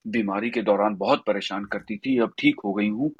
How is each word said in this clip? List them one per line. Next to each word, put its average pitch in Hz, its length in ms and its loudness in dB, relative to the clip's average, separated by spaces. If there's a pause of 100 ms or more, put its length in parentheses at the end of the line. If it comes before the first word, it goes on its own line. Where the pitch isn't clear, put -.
बीमारी 104 440 -2
के 117 120 -2
दौरान 101 320 4
बहुत 104 320 0
परेशान 101 380 -2
करती 101 340 -8
थी, 131 200 0
अब 113 200 2
ठीक 143 260 4
हो 101 80 -2
गई 104 160 0
हूँ, 123 320 -2